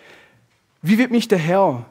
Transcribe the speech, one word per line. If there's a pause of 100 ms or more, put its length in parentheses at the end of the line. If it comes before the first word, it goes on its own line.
(800)
Wie
wird
mich
der
Herr